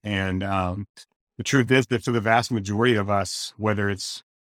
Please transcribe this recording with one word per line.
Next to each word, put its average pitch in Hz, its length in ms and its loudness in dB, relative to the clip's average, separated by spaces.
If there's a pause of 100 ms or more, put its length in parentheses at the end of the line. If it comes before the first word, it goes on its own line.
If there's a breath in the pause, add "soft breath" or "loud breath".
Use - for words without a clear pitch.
And, 95 400 -2
um, 95 420 -2 (500)
the 117 60 -10
truth 123 300 0
is 131 140 4
that 117 180 -2
for 127 80 -2
the 117 80 2
vast 113 320 2
majority 110 420 2
of 104 160 0
us, - 460 -2
whether 104 340 0
it's - 320 -8 (220)